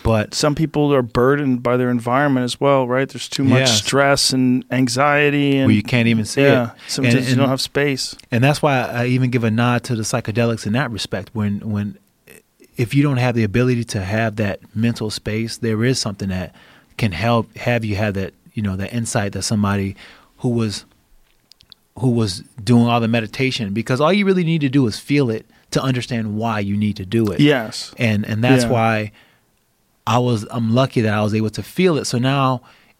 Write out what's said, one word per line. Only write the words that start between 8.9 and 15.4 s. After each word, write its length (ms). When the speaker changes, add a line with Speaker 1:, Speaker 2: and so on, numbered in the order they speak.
Speaker 1:
even 240
give 140
a 60
nod 340
to 120
the 60
psychedelics 640
in 80
that 160
respect. 420
When, 280
when, 360
if 180
you 80
don't 140
have 180
the 100
ability 400
to 180
have 340
that 240
mental 360
space, 460